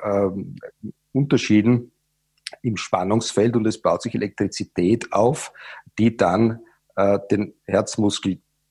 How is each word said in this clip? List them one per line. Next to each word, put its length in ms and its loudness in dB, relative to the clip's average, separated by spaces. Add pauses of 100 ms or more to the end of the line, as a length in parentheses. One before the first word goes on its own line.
ähm, 540 -2 (560)
Unterschieden 800 2 (720)
im 140 -2
Spannungsfeld 800 0
und 100 0
es 140 -2
baut 220 0
sich 120 -6
Elektrizität 960 -2
auf, 400 0 (460)
die 180 2
dann, 440 2 (360)
äh, 220 2 (120)
den 240 -2 (100)
Herzmuskel 760 -2 (300)